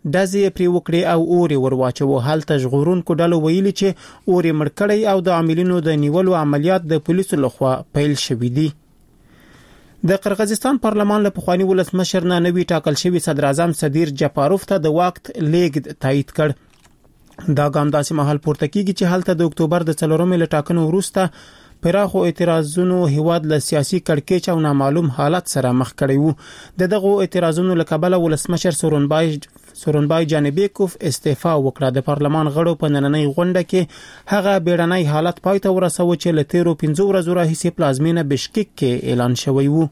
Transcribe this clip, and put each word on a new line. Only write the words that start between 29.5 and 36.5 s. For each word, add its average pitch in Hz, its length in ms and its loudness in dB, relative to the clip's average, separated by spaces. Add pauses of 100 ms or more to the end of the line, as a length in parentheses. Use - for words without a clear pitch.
سورونبای 151 500 0
جانبیکوف 160 640 0 (140)
استعفا 156 460 -2
وکړه. 135 420 -2
د 131 100 -4
پارلمان 147 460 0
غړو 165 300 0
په 147 100 0
نننۍ 143 300 0 (100)
غونډه 175 360 0
کې 185 120 2 (500)
هغه 196 380 0
بیړنی 170 420 0
حالت 165 360 -2
پای 196 180 0
ته 190 100 2
ورسوه 175 400 0
چې 160 240 0
له 147 140 -4